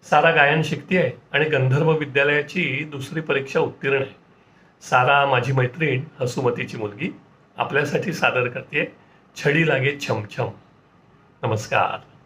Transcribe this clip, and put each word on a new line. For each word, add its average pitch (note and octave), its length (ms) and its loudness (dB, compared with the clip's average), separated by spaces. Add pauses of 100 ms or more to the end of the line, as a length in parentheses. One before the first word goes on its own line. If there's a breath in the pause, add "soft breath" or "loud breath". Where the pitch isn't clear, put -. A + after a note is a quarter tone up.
सारा D#3+ 220 6
गायन D#3 320 4
शिकतेय D#3 460 -2 (220)
आणि C#3+ 140 2
गंधर्व D3 460 2
विद्यालयाची D3 1000 0
दुसरी C#3+ 300 -8
परीक्षा C#3 380 -2
उत्तीर्ण C#3 380 -2
आहे. - 300 -6 (540 soft breath)
सारा C#3 440 4
माझी B2+ 260 0
मैत्रीण C3 520 0 (180)
हसुमतीची B2 560 -2
मुलगी G#2+ 320 -6 (480)
आपल्यासाठी D3 560 -2
सादर B2 340 0
करतेय D3 380 -4 (500 soft breath)
छडी D3+ 320 2
लागे C#3+ 320 0
छमछम. A2 480 -4 (960)
नमस्कार. A2+ 840 -2